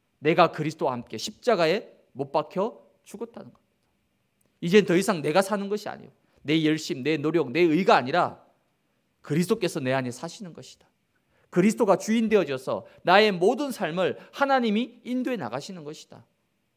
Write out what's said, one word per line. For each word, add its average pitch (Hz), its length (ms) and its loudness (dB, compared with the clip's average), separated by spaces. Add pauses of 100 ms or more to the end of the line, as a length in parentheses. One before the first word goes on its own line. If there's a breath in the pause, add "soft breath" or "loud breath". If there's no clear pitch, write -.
(200)
내가 165 320 4
그리스도와 156 400 -4
함께 120 260 -10
십자가에 185 760 0 (200)
못 139 200 -8
박혀 185 480 -4 (300)
죽었다는 226 420 -16
겁니다. - 80 -20 (1000)
이젠 175 240 6
더 139 100 2
이상 196 260 0
내가 156 200 2
사는 196 260 -4
것이 208 220 -8
아니에요. - 220 -16 (320)
내 156 200 0
열심, 156 380 -2
내 151 160 0
노력, 147 340 -2
내 156 100 0
의가 175 340 4
아니라 143 480 0 (800)
그리스도께서 175 580 -2
내 131 140 -2
안에 127 180 -2
사시는 170 420 -14
것이다. - 340 -20 (640)
그리스도가 202 480 4
주인 220 320 -2
되어져서 139 560 0 (160 loud breath)
나의 208 300 6
모든 226 400 0
삶을 170 480 -2 (120)
하나님이 254 720 0
인도해 254 340 -4
나가시는 185 460 -10
것이다. 143 400 -18 (540)